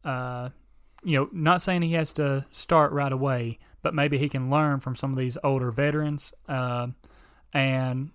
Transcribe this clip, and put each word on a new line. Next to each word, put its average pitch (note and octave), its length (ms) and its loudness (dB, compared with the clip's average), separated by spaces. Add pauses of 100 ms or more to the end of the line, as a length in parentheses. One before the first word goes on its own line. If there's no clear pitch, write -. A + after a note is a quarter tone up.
Uh, B2+ 460 -6 (560)
you D#3 120 2
know, C#3 140 2
not E3+ 300 2
saying F3+ 200 2
he E3 120 0
has D#3+ 200 0
to C#3 380 0
start D#3 420 4
right C#3+ 180 0
away, C3 480 -2 (220)
but D#3+ 120 0
maybe D3 240 2
he C#3+ 120 0
can C3 200 -4
learn C#3+ 300 2
from C3 160 -6
some C3+ 160 -4
of C3 60 -2
these B2+ 260 -2
older C3 260 2
veterans. D3 640 -2 (140)
Uh, B2 400 -2 (640)
and, C3 600 0